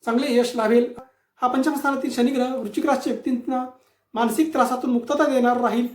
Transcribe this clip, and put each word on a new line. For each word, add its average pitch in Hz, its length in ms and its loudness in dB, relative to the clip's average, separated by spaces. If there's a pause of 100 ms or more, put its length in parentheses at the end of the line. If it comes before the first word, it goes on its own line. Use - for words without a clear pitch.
चांगले 247 320 0
यश 240 200 2
लाभेल. 233 360 2 (500)
हा 254 60 2
पंचम 262 260 0
स्थानातील 277 360 -2
शनिग्रह 254 440 0
वृश्चिक 233 320 -4
राशीच्या 269 260 0
व्यक्तींना 254 520 -4 (500)
मानसिक 240 380 0
त्रासातून 247 380 0
मुक्तता 285 340 0
देणार 247 360 2
राहील. 240 340 0